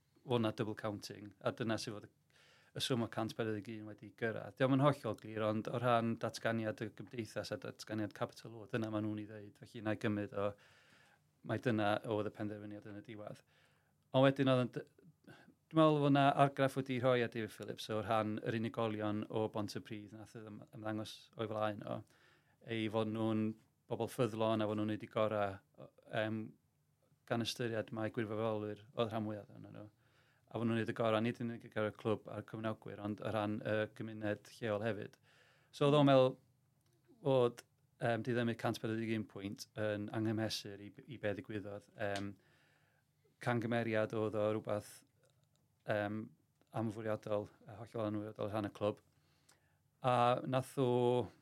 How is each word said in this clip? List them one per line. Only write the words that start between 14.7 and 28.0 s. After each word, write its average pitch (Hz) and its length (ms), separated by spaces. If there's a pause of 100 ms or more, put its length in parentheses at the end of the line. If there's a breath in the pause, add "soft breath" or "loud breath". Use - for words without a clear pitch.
d-, - 160 (840 loud breath)
dwi'n 160 80
meddwl 151 240
fod 143 80
'na 139 120 (120)
argraff 139 400
wedi 131 240
rhoi 123 240
at 113 80
David 110 200
Phillips 113 380
o 110 140
rhan 107 300 (100)
yr 113 140
unigolion 107 720
o 110 200
Bont 104 280
y 110 40
Pridd 104 320
nath 107 240
ym-, 107 220 (180)
ymddangos 110 380 (240)
o'i 113 100
flaen 107 400
o, 120 80 (680 soft breath)
ei 113 260
fod 110 180
nhw'n 110 380 (440)
bobl 110 220
ffyddlon 110 500
a 107 60
fod 107 100
nhw'n 107 140
neud 107 160
'u - 60
gorau, 107 420 (240)
o, - 80 (220)
yym, 110 320 (840)
gan 117 140
ystyried 113 500
mai 110 200